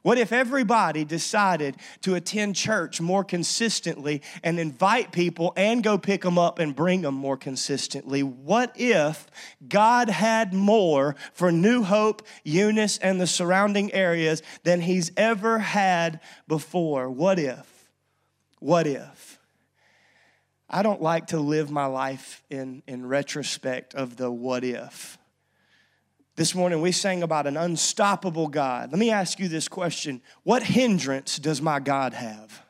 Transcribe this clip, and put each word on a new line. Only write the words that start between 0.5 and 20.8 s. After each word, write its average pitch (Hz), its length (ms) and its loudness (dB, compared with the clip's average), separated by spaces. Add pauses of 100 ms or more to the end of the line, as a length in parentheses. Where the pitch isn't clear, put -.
decided 165 720 0 (240)
to 190 160 0
attend 202 400 -4
church 170 440 -2
more 185 220 0
consistently 165 960 -4 (220)
and 170 160 0
invite 190 540 0
people 165 440 0
and 220 240 2
go 208 160 2
pick 185 300 -2
'em 180 120 2
up 170 200 2
and 151 160 -2
bring 180 300 2
'em 139 100 -2
more 135 220 -4
consistently? 139 880 -4
What 147 500 0
if 160 540 2 (400)
God 233 400 4
had 220 440 2
more 190 640 4 (180)
for 175 200 2
New 214 320 4
Hope, 214 420 2 (160)
Eunice, 208 560 2
and 190 220 0
the 175 80 0
surrounding 196 640 2
areas 165 500 2 (220)
than 175 160 4
he's 180 360 0
ever 220 440 2
had 180 580 0 (300)
before? 151 600 -2
What 170 300 2
if? - 500 -8 (680)
What 160 300 2
if? 135 500 -10 (1300)
I 185 140 0